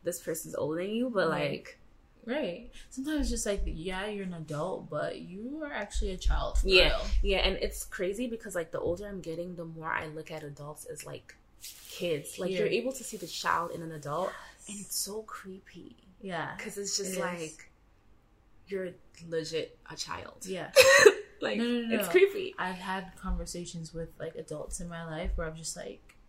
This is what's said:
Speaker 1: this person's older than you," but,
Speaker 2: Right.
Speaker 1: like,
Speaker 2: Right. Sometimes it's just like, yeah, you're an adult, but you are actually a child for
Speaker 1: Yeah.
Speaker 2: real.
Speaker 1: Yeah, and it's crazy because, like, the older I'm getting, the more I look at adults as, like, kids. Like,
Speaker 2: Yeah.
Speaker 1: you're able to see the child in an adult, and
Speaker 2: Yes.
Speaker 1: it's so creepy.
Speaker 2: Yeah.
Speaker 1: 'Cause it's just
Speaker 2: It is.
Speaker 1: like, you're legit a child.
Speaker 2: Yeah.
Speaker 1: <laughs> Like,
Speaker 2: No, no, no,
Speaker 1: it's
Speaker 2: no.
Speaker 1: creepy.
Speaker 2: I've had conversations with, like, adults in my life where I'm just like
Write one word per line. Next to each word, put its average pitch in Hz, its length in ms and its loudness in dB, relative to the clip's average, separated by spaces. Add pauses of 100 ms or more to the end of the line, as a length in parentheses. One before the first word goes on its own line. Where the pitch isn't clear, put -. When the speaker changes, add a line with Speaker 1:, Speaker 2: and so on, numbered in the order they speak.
Speaker 1:
this 165 180 -2
person's 156 340 -6
older 156 260 0
than 196 100 -2
you," 240 180 2
but, 185 200 2
Speaker 2:
Right. 147 220 2
Speaker 1:
like, - 280 -8 (460)
Speaker 2:
Right. 226 460 -2 (180)
Sometimes 294 340 -2
it's 233 80 2
just 226 140 0
like, 202 200 2
yeah, 180 400 -4
you're 202 180 -4
an 185 100 -4
adult, 160 560 -4
but 156 300 -2
you 208 420 -8
are 294 120 -6
actually 208 380 0
a 180 60 -4
child - 400 2
for - 120 4
Speaker 1:
Yeah. 180 260 10
Speaker 2:
real. - 100 -2 (160)
Speaker 1:
Yeah, 196 180 4
and 190 180 2
it's - 260 -4
crazy 202 440 -2
because, 220 280 -8
like, 165 160 -2
the 160 80 -4
older 180 300 0
I'm 196 100 -8
getting, 170 380 -6
the 170 80 -8
more 160 260 -6
I 156 160 0
look 156 240 -10
at 156 100 -8
adults 147 440 -12
as, 151 200 -10
like, - 300 -14 (540)
kids. 170 500 -4
Like, 185 120 0
Speaker 2:
Yeah. 180 80 0
Speaker 1:
you're 165 100 4
able 247 240 2
to 233 100 -10
see - 140 -8
the 170 100 -8
child 165 440 0
in 170 100 -6
an 165 100 -8
adult, 151 400 -4 (380)
and 208 80 -10
Speaker 2:
Yes. 196 80 -10
Speaker 1:
it's - 100 -8
so 214 280 -4
creepy. - 760 -14 (240)
Speaker 2:
Yeah. 170 340 -4
Speaker 1:
'Cause - 220 -8
it's 202 180 -4
just 185 140 -2
Speaker 2:
It 185 60 -4
is. 180 40 -2
Speaker 1:
like, 170 500 -4 (1000)
you're 185 240 -4 (340)
legit 160 500 -2 (120)
a 233 80 -12
child. - 480 -8
Speaker 2:
Yeah. 185 300 -6
Speaker 1:
<laughs> 523 680 10
Like, 208 160 0
Speaker 2:
No, 233 80 2
no, 240 220 2
no, 226 80 2
Speaker 1:
it's 208 100 2
Speaker 2:
no. 180 60 -2
Speaker 1:
creepy. 359 460 6
Speaker 2:
I've 185 200 -4
had 185 400 -6
conversations 175 760 -4
with, 165 240 -8
like, 160 200 -8
adults - 420 -8
in 175 80 -6
my 170 160 -8
life 165 320 -4
where 170 100 0
I'm 160 120 -6
just 160 180 -6
like - 400 -12 (140)